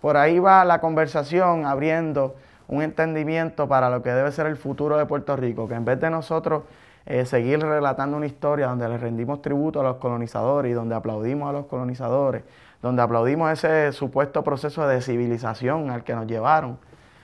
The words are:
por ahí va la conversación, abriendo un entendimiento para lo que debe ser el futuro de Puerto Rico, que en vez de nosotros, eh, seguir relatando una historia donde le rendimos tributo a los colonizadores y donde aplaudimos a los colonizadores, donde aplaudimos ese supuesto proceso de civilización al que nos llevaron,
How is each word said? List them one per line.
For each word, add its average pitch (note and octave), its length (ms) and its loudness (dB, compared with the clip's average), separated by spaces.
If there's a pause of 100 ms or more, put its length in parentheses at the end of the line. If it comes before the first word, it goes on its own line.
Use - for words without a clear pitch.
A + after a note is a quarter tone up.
por D3 160 2
ahí D#3+ 220 6
va F#3+ 260 8
la E3+ 160 4
conversación, D#3+ 840 2
abriendo C#3+ 720 0 (320)
un C#3+ 140 -2
entendimiento D#3 840 -2
para B2+ 240 2
lo B2 120 -2
que B2 80 -4
debe C3 200 2
ser D3+ 160 -2
el D3+ 100 -2
futuro D3 400 -2
de D3+ 100 2
Puerto C#3+ 280 -2
Rico, A#2 320 -4
que A#2 80 -8
en A#2 100 -4
vez B2+ 140 0
de D#3+ 120 0
nosotros, D#3+ 540 -2 (420)
eh, B2+ 180 0
seguir C3 360 0
relatando C#3+ 560 0
una D3 100 -4
historia C#3+ 420 -2
donde A#2+ 200 -4
le A#2 80 -4
rendimos A#2+ 460 -4
tributo D3 380 -2
a - 20 0
los B2+ 140 0
colonizadores A#2+ 720 -2
y A#2+ 40 0
donde A2+ 200 -2
aplaudimos A2+ 540 -4
a C#3+ 40 -4
los C#3+ 140 -8
colonizadores, B2+ 800 -2 (360)
donde B2 220 2
aplaudimos B2+ 480 2
ese D#3 420 2
supuesto C#3 520 -2
proceso D3 420 -2
de B2+ 140 4
civilización B2 880 -2
al A#2+ 140 -6
que - 100 -4
nos A2+ 120 -6
llevaron, B2 520 0 (460)